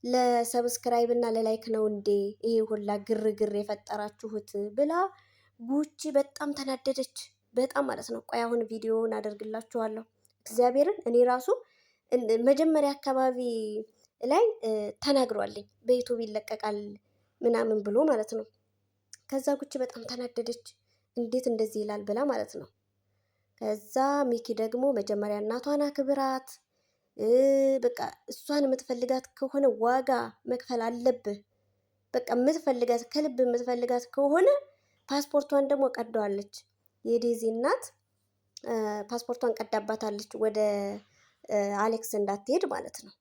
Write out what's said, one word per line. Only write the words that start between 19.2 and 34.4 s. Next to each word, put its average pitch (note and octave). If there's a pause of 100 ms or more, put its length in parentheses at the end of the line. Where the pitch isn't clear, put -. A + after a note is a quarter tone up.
ከዛ C4+ (100)
ጉቺ C#4
በጣም B3
ተናደደች። A#3+ (520)
«እንዴት A#3+
እንደዚህ A3
ይላል?» G#3
ብላ G#3
ማለት A#3
ነው። - (920)
ከዛ G#3+ (300)
ሚኪ A#3 (100)
ደግሞ A3+
«መጀመሪያ G#3
እናቷን B3
አክብራት፣ C4+ (680)
እ፣ G#3+ (500)
በቃ A#3+ (300)
እሷን -
የምትፈልጋት C4 (100)
ከሆነ C#4 (120)
ዋጋ B3+ (360)
መክፈል B3
አለብህ። A#3+ (760)
በቃ -
የምትፈልጋት፣ B3
ከልብ D4
የምትፈልጋት B3
ከሆነ D4 (600)